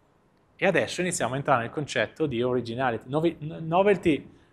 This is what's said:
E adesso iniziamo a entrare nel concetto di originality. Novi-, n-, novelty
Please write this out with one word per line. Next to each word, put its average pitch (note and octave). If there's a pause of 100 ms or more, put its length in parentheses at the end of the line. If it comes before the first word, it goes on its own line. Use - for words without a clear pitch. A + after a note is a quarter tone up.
(600)
E D#3
adesso D#3
iniziamo C#3
a -
entrare C#3
nel A2+
concetto C3+
di A#2+
originality. A#2+
Novi-, D#3
n-, E3
novelty F3+ (260)